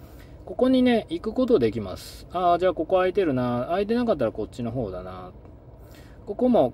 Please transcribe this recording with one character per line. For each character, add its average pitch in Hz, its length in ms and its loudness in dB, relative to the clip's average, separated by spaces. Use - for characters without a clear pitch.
こ 185 100 -12
こ 254 140 2
に 254 140 4
ね、 240 260 2
行 170 120 -6
く 220 120 -6
こ 254 120 0
と 233 120 4
で 117 140 4
き 110 100 -6
ま 92 160 -8
す。 - 340 -18
あ 175 220 2
ー、 170 60 2
じ 185 80 2
ゃ - 20 4
あ 165 40 -2
こ - 120 -4
こ 190 120 2
空 185 100 4
い 185 60 -2
て 196 120 2
る 143 80 0
な。 123 360 -2
空 185 120 -2
い 202 60 -2
て 226 80 0
な 247 100 0
か 220 80 2
っ 156 40 -2
た 123 80 0
ら 104 60 0
こ 110 120 -6
っ 101 40 -8
ち - 140 -12
の 117 100 -6
方 113 200 -6
だ 90 100 -10
な。 92 300 -14
こ 202 100 -8
こ 247 140 2
も 156 240 4